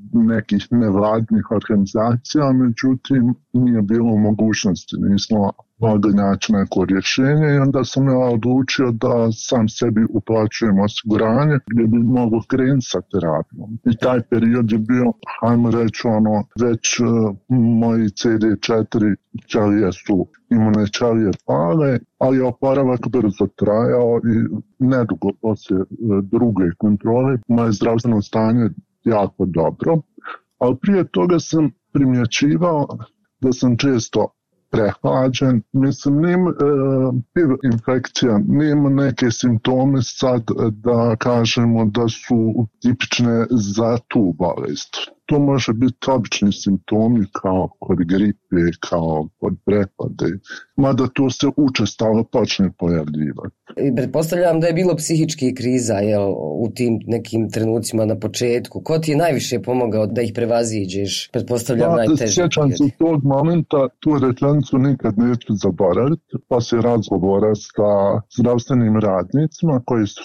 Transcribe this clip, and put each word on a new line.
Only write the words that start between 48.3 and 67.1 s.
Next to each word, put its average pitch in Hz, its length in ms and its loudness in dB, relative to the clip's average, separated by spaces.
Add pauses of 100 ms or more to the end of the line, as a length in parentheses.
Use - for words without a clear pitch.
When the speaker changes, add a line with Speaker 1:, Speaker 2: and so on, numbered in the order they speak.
Speaker 1:
kao 80 380 -2 (120)
kod 92 140 -4 (120)
prehlade, - 760 -4 (380)
mada 131 360 0
to 135 160 0
se 143 180 -2 (100)
učestalo 113 640 0
počne 101 560 0
pojavljivati. 76 760 -4 (220)
Speaker 2:
I 127 180 0
pretpostavljam 165 640 0
da 165 80 2
je 170 60 0
bilo 175 220 2
psihičkih 156 640 -2
kriza, 120 360 -2
jel, 101 440 0
u 78 380 -4
tim 117 320 -2
nekim 110 420 -4
trenucima 110 560 -2
na 107 140 0
početku. 117 600 -4
Ko 160 180 -2
ti 156 120 -2
je 143 60 0
najviše 135 440 -2
pomogao 117 460 -2
da 110 140 -4
ih 110 140 -4
prevaziđeš? 110 1000 -2
Pretpostavljam 120 580 -2
Speaker 1:
Da, 127 40 2
Speaker 2:
najteže 117 380 0
Speaker 1:
sjećam 156 380 2
se 117 60 -2
Speaker 2:
periode. 143 200 0
Speaker 1:
tog 160 260 2
momenta, 139 640 0 (120)
tu 151 200 0
rečenicu 139 580 0
nikad 127 400 0
neću 120 380 0
zaboraviti, 98 800 0 (120)
poslije 120 320 0
razgovora 104 760 0